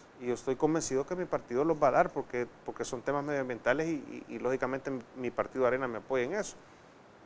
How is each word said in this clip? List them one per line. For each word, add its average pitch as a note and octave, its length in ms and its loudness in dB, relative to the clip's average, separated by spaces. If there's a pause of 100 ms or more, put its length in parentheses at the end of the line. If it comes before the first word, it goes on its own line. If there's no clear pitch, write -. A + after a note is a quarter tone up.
(200)
Y B2 80 -8
yo A#2+ 60 2
estoy C3 200 0
convencido D3 520 2
que F3+ 100 -4
mi F3+ 80 -4
partido C#3 400 0
los D#3 180 2
va C#3+ 60 8
a - 20 4
dar, E3+ 200 4
porque, B2 360 -4 (180)
porque A#2+ 200 -6
son A#2+ 180 -6
temas C#3+ 220 0
medioambientales C3+ 640 0
y, B2+ 400 -6
y, A#2+ 80 -8
y - 20 -6
lógicamente C3 540 0
mi, B2+ 80 -4 (160)
mi B2 160 -2
partido B2+ 340 2
Arena B2+ 220 2
me A2 100 -4
apoya B2+ 240 0
en C#3+ 120 -2
eso. G#3 220 -4 (680)